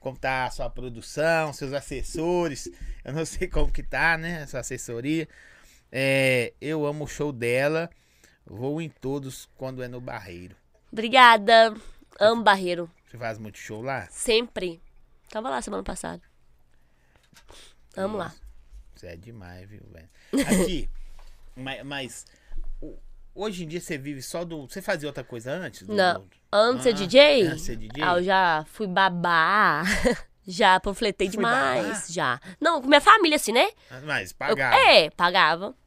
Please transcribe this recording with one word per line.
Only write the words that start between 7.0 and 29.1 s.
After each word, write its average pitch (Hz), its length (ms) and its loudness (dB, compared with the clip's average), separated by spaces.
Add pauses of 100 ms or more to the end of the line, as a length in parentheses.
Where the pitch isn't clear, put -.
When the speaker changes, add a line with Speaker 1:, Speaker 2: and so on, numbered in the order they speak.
Speaker 1:
o - 40 -12
show 147 240 -6
dela. 135 560 -2 (560)
Vou 139 380 -8
em 156 80 -10
todos 135 680 -10
quando 131 260 -12
é 123 60 -10
no 123 120 -14
Barreiro. 98 540 -14 (380)
Speaker 2:
Obrigada. 226 840 6 (460)
Amo 220 220 6
Speaker 1:
Você - 20 -6
Speaker 2:
Barreiro. 175 460 0 (200)
Speaker 1:
Você 117 80 -18
faz 113 200 -8
muito 107 200 -16
show 110 240 -12
lá? 127 260 -6
Speaker 2:
Sempre. 214 720 -2 (500)
Tava 226 200 -8
lá 254 100 -4
semana 196 220 -8
passada. 175 400 -10 (1700)
Amo 196 200 -4
lá. 180 100 -6
Speaker 1:
Nossa, - 140 -16 (540)
você - 140 -20
é 87 80 -14
demais, 92 520 -18
viu, 104 140 -20 (100)
velho? - 160 -20 (380)
Aqui, 185 420 0 (360)
<laughs> - 320 -20
mas, 131 280 -10
mas 135 420 -10 (540)
o-, - 160 -12 (380)
hoje 185 300 -8
em 156 40 -10
dia 165 120 -8
você 165 160 -8
vive 135 260 -10
só 170 220 -8
do, 156 240 -12
você 190 140 -12
fazia 151 260 -4
outra 139 160 -10
coisa 120 280 -10
antes? 175 340 -10
Do, 208 80 -6
Speaker 2:
Não. 180 260 2
Speaker 1:
do - 100 -20 (220)
Speaker 2:
Antes 226 320 2
de 247 60 6
ser 214 40 2
Speaker 1:
Ah, - 0 -
Speaker 2:
D 196 120 -2
J? 269 400 8
Speaker 1:
antes 156 140 -2
de - 60 -8
ser 113 100 -4
D 107 120 -10
J? 127 140 -6
Speaker 2:
Ah, 175 160 4
eu 180 40 0
já 180 460 2
fui - 180 -8
babá. 175 1000 2